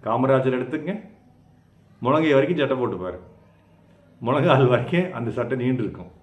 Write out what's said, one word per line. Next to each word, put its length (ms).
காமராஜர் 520
எடுத்துக்கங்க, 360
முழங்கை 320
வரைக்கும் 240
சட்டை 200
போட்டுப்பாரு, 380
முழங்கால் 520
வரைக்கும் 440
அந்த 200
சட்டை 240
நீண்டு 240
இருக்கும் 260